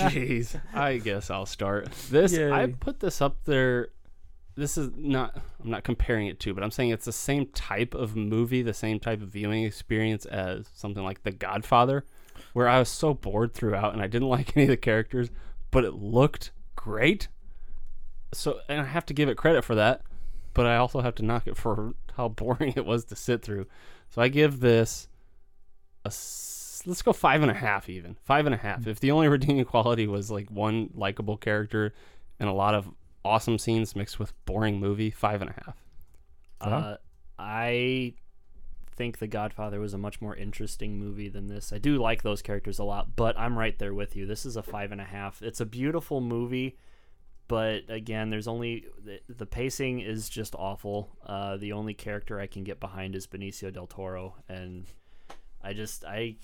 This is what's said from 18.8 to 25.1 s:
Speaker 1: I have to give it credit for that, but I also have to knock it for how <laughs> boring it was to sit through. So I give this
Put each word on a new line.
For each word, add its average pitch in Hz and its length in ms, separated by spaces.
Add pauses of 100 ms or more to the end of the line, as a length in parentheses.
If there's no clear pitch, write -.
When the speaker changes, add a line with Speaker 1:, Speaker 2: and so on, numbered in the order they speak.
Speaker 1:
I 139 40
have 151 200
to - 80
give 143 160
it 120 80
credit 160 260
for 120 120
that, 110 260 (520)
but 123 120
I 117 100
also 123 240
have 120 160
to - 80
knock 117 240
it 113 80
for 110 380 (240)
how 123 100
<laughs> - 0
boring 123 480
it 120 100
was 113 200
to 104 100
sit 120 260
through. 101 260 (420)
So - 120
I 123 60
give 143 320
this 113 480 (960)